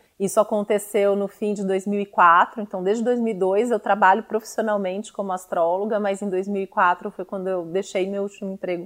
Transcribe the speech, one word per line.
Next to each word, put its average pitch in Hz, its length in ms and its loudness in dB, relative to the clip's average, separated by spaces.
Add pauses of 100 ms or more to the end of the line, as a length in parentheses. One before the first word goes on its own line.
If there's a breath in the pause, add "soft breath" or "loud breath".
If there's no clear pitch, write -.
(200 soft breath)
Isso 190 180 -2
aconteceu 208 800 2
no 202 140 -2
fim 208 240 -4
de 202 120 -4
dois 190 220 0
mil 202 140 0
e 202 40 -4
quatro, 180 560 4
então 196 220 -8
desde 220 220 0
dois 247 160 0
mil 226 120 -2
e 180 60 -6
dois 202 320 2
eu 214 80 0
trabalho 208 440 2
profissionalmente 208 880 -4
como 196 180 -6
astróloga, 185 640 -2
mas 196 240 -2
em 208 80 -4
dois 185 160 -2
mil 196 160 -4
e 190 60 -6
quatro 185 420 2
foi 196 140 -10
quando 185 240 -8
eu 185 160 -2
deixei 190 460 -4
meu 202 140 -4
último 202 280 -8
emprego 180 340 -6